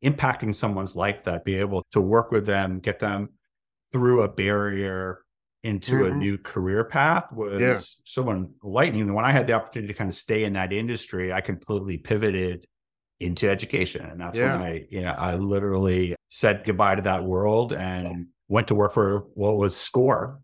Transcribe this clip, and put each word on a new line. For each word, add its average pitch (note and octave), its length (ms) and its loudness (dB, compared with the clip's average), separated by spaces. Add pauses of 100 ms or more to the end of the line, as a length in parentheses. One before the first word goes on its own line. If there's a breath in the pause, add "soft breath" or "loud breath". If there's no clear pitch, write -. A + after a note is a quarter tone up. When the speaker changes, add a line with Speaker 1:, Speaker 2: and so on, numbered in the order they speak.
Speaker 1:
impacting C3 500 0
someone's G2 400 -4
life, G2+ 300 -2
that E2+ 200 -4
be G2 120 -2
able G2 340 -2
to G#2+ 100 4
work A2 300 4
with G#2 160 2
them, G2 320 0
get G2+ 220 -4
them G2+ 300 -2 (600)
through B2 320 4
a G2+ 60 2
barrier G2 960 -2 (400)
into A2+ 420 0
a F#2 40 2
Speaker 2:
Mm-hmm. F2+ 80 -2
Speaker 1:
new G2 200 0
career G2 440 -2
path D3+ 480 2
was G#2 300 -4
Speaker 2:
Yeah. B2 180 4 (240)
Speaker 1:
so B2+ 300 -4
enlightening. G#2 680 0
And G2+ 120 0
when A2 100 0
I C3 60 4
had C3+ 160 4
the A#2+ 60 2
opportunity A2+ 400 -2
to - 40 -10
kind G2 140 -4
of F2+ 60 -6
stay A2 260 0
in G2+ 120 -2
that F#2 180 -2
industry, G#2+ 600 -4
I G2 80 0
completely F#2+ 580 -4
pivoted F#2 680 -2 (540)
into F2+ 280 0
education. - 560 -2
And E2 160 -14
that's G2+ 160 -8
when B2 240 2
Speaker 2:
Yeah. F2+ 60 -4
Speaker 1:
I, E2 240 -8
you F#2 120 -6
know, F2 100 -2
I F2 240 -2
literally F#2+ 800 0 (120)
said G#2 360 0
goodbye G2 320 2
to G2+ 60 -2
that F#2 200 0
world G#2 500 0
and F2+ 540 -6 (220)
went A2 200 2
to - 60 4
work G2+ 180 4
for G2+ 280 2 (140)
what G#2 220 2
was G2 200 2
score, B2+ 680 0